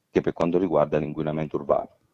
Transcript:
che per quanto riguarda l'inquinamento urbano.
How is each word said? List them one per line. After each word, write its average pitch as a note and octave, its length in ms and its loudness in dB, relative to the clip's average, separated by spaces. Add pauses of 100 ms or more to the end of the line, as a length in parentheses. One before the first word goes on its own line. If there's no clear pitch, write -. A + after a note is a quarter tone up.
che - 120 2
per D#2 120 0
quanto E2+ 240 0
riguarda D#2 400 2
l'inquinamento D2+ 600 -4
urbano. C#2+ 320 -2 (240)